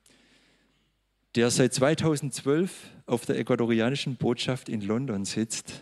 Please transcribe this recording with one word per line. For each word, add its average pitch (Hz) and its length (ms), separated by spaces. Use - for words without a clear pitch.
der 117 160
seit 123 220
zweitausendzwölf 151 1120
auf 120 200
der 139 120
ecuadorianischen 120 760
Botschaft 123 540
in 117 100
London 104 460
sitzt. - 560